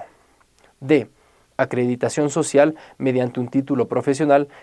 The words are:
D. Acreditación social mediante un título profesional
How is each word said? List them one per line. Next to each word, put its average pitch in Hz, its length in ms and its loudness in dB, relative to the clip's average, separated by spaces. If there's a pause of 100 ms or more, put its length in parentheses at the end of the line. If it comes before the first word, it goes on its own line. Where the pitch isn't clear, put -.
(800)
D. 135 300 0 (480)
Acreditación 123 760 -2
social 151 440 2 (240)
mediante 123 400 -2
un 123 100 -4
título 131 380 -2
profesional 143 640 0 (140)